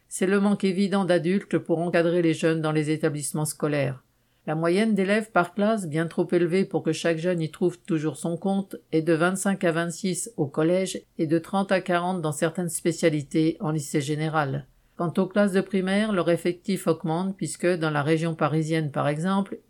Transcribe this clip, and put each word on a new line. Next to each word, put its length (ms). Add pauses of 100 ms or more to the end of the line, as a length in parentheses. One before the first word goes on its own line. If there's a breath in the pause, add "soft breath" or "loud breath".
c'est 180
le 140
manque 240
évident 400
d'adultes 540
pour 220
encadrer 420
les 120
jeunes 280
dans 100
les 200
établissements 520
scolaires. 640 (420)
La 80
moyenne 400
d'élèves 360
par 220
classe, 320
bien 220
trop 240
élevée 320
pour 180
que 120
chaque 240
jeune 240
y 100
trouve 260
toujours 380
son 220
compte, 400 (160)
est 80
de 100
vingt-cinq 540
à 80
vingt-six 640
au 80
collège 560 (160)
et 100
de 120
trente 340
à 80
quarante 400
dans 100
certaines 380
spécialités 920
en 120
lycée 280
général. 680 (280)
Quant 220
aux 80
classes 260
de 80
primaire, 540
leur 160
effectif 580
augmente 480
puisque, 320
dans 220
la 120
région 320
parisienne 580
par 180
exemple, 500 (100)